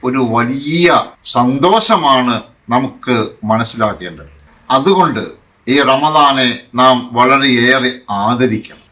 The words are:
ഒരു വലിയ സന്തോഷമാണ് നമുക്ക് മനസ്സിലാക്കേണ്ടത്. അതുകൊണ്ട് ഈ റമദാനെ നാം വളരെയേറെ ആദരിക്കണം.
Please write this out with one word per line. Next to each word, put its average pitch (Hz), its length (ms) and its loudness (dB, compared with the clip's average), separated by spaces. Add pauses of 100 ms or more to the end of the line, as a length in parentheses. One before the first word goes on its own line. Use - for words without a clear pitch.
ഒരു 131 120 -2 (160)
വലിയ 139 520 -2 (480)
സന്തോഷമാണ് 135 1000 2 (380)
നമുക്ക് 131 420 -2 (360)
മനസ്സിലാക്കേണ്ടത്. 104 760 -4 (460)
അതുകൊണ്ട് 143 480 2 (420)
ഈ 131 100 2 (160)
റമദാനെ 139 560 2 (320)
നാം 131 160 4 (220)
വളരെയേറെ 127 720 2 (320)
ആദരിക്കണം. 117 520 -2 (160)